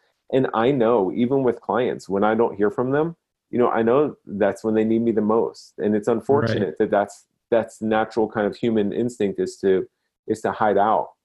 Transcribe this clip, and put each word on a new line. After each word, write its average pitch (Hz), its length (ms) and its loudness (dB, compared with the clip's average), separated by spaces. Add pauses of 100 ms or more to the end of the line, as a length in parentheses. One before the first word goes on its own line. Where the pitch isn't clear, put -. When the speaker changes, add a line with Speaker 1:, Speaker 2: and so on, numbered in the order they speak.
(320)
Speaker 1:
And 131 200 2
I 117 200 2
know 110 420 2
even 127 300 0
with 117 160 0
clients, 107 480 -4
when 98 160 0
I 107 100 2
don't 113 220 0
hear 104 160 0
from 127 180 -2
them, 156 240 0 (360)
you 113 80 -2
know, 120 120 2
I 113 100 0
know 127 340 2 (120)
that's 101 360 -2
when 110 120 -2
they 110 100 2
need 113 160 0
me 117 100 0
the 107 120 0
most. 107 560 -2
And 104 180 0
it's 104 100 -6
unfortunate 113 600 0
Speaker 2:
Right. - 140 -6
Speaker 1:
that 104 100 0
that's, 101 340 -2 (260)
that's 113 280 -2
the 110 80 -6
natural 110 420 0
kind 104 180 -2
of 95 80 -4
human 110 380 0
instinct 104 480 -4
is 92 220 -6
to, 95 260 2 (380)
is - 160 -4
to 101 100 -2
hide 104 240 0
out 101 360 0 (120)